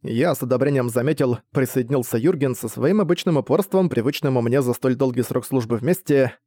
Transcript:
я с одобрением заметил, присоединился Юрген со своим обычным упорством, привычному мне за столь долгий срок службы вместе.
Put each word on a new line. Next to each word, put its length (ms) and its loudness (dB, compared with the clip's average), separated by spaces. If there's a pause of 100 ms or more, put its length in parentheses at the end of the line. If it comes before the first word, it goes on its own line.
я 320 0
с 80 -6
одобрением 480 0
заметил, 500 0 (120)
присоединился 640 -2
Юрген 380 0
со 140 -8
своим 320 0
обычным 360 0
упорством, 520 0
привычному 520 0
мне 200 2
за 120 0
столь 220 0
долгий 280 0
срок 220 -4
службы 300 -2
вместе. 720 0